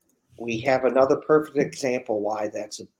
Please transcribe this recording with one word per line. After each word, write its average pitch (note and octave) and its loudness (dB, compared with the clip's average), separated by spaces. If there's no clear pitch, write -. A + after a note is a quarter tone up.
we A#2 -6
have C3 2
another C3+ 4
perfect D3+ 0
example B2 -2
why G#2+ -4
that's G#2+ -10
a F#2+ -18